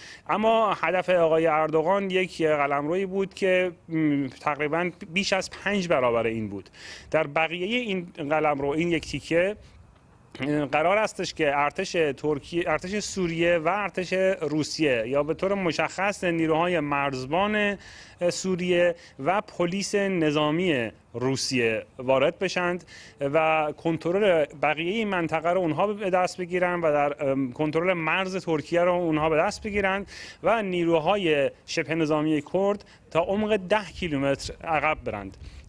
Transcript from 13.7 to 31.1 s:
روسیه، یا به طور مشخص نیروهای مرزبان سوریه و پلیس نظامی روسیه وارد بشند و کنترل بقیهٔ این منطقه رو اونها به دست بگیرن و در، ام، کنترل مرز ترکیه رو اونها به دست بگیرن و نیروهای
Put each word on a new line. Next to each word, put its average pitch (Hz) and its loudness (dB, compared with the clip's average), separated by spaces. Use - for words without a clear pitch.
روسیه، 143 0
یا 139 0
به 151 -2
طور 190 -2
مشخص 185 -2
نیروهای 165 2
مرزبان 147 0
سوریه 175 0
و 185 2
پلیس 185 -4
نظامی 156 0
روسیه 120 0
وارد 131 2
بشند 180 -2
و 156 2
کنترل 165 2
بقیهٔ 156 0
این 226 -2
منطقه 160 0
رو 185 2
اونها 170 0
به 208 -4
دست 180 0
بگیرن 180 0
و 160 4
در، 143 2
ام، 135 0
کنترل 156 0
مرز 180 -2
ترکیه 165 0
رو 180 4
اونها 160 2
به 156 2
دست 185 0
بگیرن 196 -2
و 214 2
نیروهای 165 2